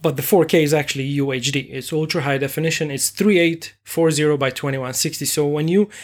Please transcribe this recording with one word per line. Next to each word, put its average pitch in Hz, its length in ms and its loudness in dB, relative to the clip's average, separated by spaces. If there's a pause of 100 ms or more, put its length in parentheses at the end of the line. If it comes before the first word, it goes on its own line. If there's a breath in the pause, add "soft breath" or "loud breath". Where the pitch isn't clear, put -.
but 147 140 0
the 139 60 -4
four 180 220 4
K 170 180 4
is 147 120 2
actually 139 300 -2
U 139 280 -2
H 131 200 -4
D. 143 80 -2
It's 135 320 -10
ultra 156 300 -2
high 139 160 0
definition. 156 520 -2
It's 135 180 -4
three 202 300 2
eight 165 440 0
four 165 280 2
zero 151 260 2
by 135 140 0
twenty-one 135 420 -6
sixty. 143 320 -4
So 147 220 0
when 151 220 0
you 196 200 4 (160 loud breath)